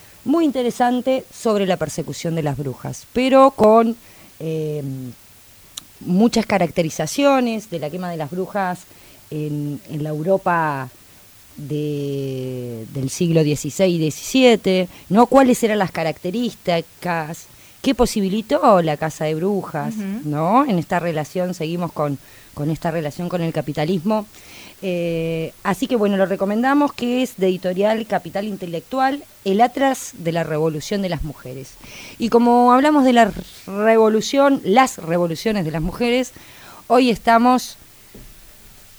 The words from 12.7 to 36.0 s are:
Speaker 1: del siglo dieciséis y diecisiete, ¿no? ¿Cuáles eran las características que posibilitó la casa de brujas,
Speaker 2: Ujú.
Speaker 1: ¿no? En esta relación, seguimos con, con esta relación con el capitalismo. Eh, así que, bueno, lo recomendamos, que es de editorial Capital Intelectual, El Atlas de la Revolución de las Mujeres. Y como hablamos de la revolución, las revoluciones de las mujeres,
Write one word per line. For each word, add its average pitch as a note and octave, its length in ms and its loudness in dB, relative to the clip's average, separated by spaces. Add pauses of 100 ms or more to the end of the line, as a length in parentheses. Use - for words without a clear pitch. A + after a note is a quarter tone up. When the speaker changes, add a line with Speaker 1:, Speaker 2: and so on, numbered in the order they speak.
Speaker 1:
del C3+ 160 -4
siglo E3 340 2
dieciséis D3+ 520 0
y E3 40 -2
diecisiete, F#3 880 2 (220)
¿no? A3 180 6
¿Cuáles C4 360 6
eran G#3+ 160 0
las F#3+ 120 0
características E3+ 1500 -4 (360)
que C4 140 0
posibilitó A3 840 2
la D3+ 160 -2
casa D#3 280 -6
de D#3 100 -2
brujas, F#3 600 -4
Speaker 2:
Ujú. G3+ 340 -8
Speaker 1:
¿no? F3 360 2
En C4+ 140 0
esta F3 200 -2
relación, E3+ 540 -4
seguimos E3 380 -6
con, D3 260 -4 (360)
con D3 180 -4
esta D#3+ 200 -4
relación E3 360 -6
con F3 140 -4
el E3 120 -4
capitalismo. E3+ 720 -2 (560)
Eh, E3 720 -4 (100)
así G3 240 -2
que, C4 80 0
bueno, G3+ 220 0
lo F#3+ 80 4
recomendamos, A3+ 680 0
que A#3+ 280 -2
es - 160 -4
de F#3+ 100 0
editorial F#3+ 600 0
Capital F#3+ 400 -6
Intelectual, A#3 760 -4 (220)
El G3 160 2
Atlas C4 520 0
de E3 180 -4
la E3 120 -2
Revolución D#3+ 580 -2
de F#3 80 -4
las D#3 140 -4
Mujeres. C3 480 -12 (460)
Y A3+ 120 -2
como A#3+ 440 6
hablamos C#4 300 4
de B3+ 100 6
la A#3 180 6 (360)
revolución, A3 960 2
las A#3+ 340 4
revoluciones F3 680 -2
de D#3 60 -4
las D#3+ 100 -4
mujeres, A#3+ 500 -2 (560)